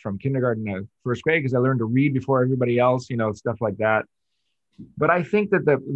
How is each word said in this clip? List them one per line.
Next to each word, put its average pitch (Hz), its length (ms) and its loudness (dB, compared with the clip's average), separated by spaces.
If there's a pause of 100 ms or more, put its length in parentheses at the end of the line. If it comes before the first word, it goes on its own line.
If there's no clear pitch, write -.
from 98 160 -6
kindergarten 123 480 -2
to 98 220 -6 (160)
first 120 180 -4
grade 156 220 0
'cause 127 100 -2
I 127 40 2
learned 131 220 2
to 117 40 0
read 131 300 2
before 131 280 0
everybody 127 360 0
else, 127 320 2
you 127 60 -4
know, 110 160 0
stuff 107 280 -6
like 104 160 -2
that. 110 300 0 (920)
But 151 120 2
I 175 120 2
think 208 280 0
that 170 140 2
the, 143 160 4 (140)